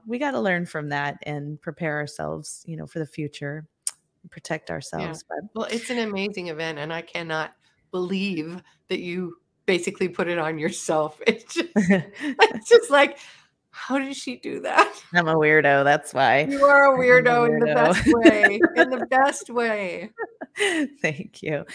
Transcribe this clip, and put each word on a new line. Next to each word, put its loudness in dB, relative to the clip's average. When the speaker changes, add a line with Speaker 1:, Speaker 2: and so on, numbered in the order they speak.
Speaker 1:
we -6
gotta -4
learn 0
from -10
that -6
and -10
prepare -8
ourselves, -10
you -12
know, -12
for -12
the -6
future, -12
protect -10
Speaker 2:
Yeah. -6
Speaker 1:
ourselves. -10
But -10
Speaker 2:
Well, -8
it's -8
an -4
amazing -6
event, -8
and -8
I -8
cannot -8
believe -6
that -6
you -8
basically -2
put -4
it -4
on -4
yourself. -4
<laughs> -2
It's -4
just, -4
Speaker 1:
<laughs> -2
Speaker 2:
it's 0
just 6
like, 4
how -6
did -8
she -10
do -10
that? 2
Speaker 1:
I'm 2
a 2
weirdo. 4
That's 2
why. 4
Speaker 2:
You 2
are 8
a 6
Speaker 1:
I'm 2
a 0
Speaker 2:
weirdo 6
in 2
the 2
Speaker 1:
weirdo. 0
Speaker 2:
best 4
way, 6
in 2
the -4
Speaker 1:
<laughs> -10
Speaker 2:
best 2
way. -4
Speaker 1:
Thank -6
you. -6